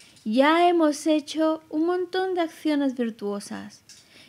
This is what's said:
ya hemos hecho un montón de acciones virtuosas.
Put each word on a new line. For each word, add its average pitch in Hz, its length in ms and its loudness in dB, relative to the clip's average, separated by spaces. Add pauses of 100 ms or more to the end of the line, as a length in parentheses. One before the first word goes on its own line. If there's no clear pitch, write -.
(240)
ya 294 440 4
hemos 320 400 2
hecho 311 600 0
un 311 180 -2
montón 370 480 -2
de 359 80 -2
acciones 294 540 -2
virtuosas. 208 840 -8 (460)